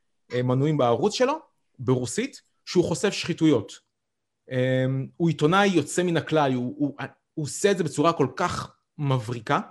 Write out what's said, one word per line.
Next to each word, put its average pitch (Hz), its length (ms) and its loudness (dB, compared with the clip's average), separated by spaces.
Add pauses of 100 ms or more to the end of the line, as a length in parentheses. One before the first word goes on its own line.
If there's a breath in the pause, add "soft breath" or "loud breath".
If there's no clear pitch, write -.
(340)
אה, 123 100 0
מנויים 135 340 2
בערוץ 131 360 2
שלו, 269 260 0 (400)
ברוסית, 127 640 -2 (240)
שהוא 175 180 2
חושף 175 260 0
שחיתויות. 156 680 0 (720)
אה, 131 340 0 (320)
הוא 170 100 2
עיתונאי 165 400 4
יוצא 180 360 0
מן 170 140 0
הכלל, 143 360 2
הוא, 123 240 -4
הוא, 143 180 -2 (380)
הוא 156 100 -6
עושה 202 280 -2
את 196 60 0
זה 185 60 0
בצורה 147 300 2
כל 135 220 0
כך - 360 -6 (260)
מבריקה, 127 640 -2 (120)